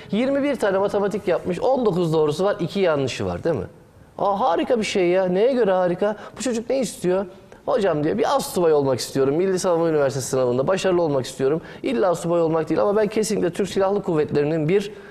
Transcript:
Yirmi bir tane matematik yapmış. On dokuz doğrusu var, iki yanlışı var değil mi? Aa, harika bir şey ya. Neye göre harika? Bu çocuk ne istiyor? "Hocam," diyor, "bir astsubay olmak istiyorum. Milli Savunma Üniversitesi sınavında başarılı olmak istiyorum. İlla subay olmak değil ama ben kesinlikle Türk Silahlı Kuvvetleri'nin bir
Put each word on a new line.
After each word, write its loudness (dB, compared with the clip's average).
Yirmi 0
bir 0
tane 0
matematik -2
yapmış. -2
On 2
dokuz 0
doğrusu 2
var, 0
iki -4
yanlışı 0
var -4
değil 0
mi? -6
Aa, 0
harika 0
bir -2
şey 0
ya. 2
Neye 2
göre 2
harika? 0
Bu -10
çocuk -4
ne 0
istiyor? -2
"Hocam," 2
diyor, 0
"bir 2
astsubay 0
olmak 2
istiyorum. 0
Milli 0
Savunma 2
Üniversitesi 0
sınavında 0
başarılı 2
olmak 0
istiyorum. 0
İlla 0
subay 0
olmak 0
değil 0
ama 2
ben 2
kesinlikle 0
Türk -2
Silahlı 0
Kuvvetleri'nin 0
bir 0